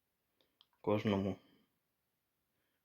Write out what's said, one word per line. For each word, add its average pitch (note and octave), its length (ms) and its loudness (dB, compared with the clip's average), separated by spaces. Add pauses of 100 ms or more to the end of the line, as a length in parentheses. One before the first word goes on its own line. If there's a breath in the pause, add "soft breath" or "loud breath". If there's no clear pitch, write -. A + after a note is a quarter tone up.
(800)
кожному, G2+ 540 0 (1500 soft breath)